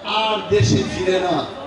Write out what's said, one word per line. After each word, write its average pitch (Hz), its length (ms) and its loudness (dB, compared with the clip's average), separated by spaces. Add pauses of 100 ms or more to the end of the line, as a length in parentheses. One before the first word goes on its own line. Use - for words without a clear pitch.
আর 214 440 -2
দেশে - 340 4 (140)
ফিরে 185 220 2
না। 175 260 0 (220)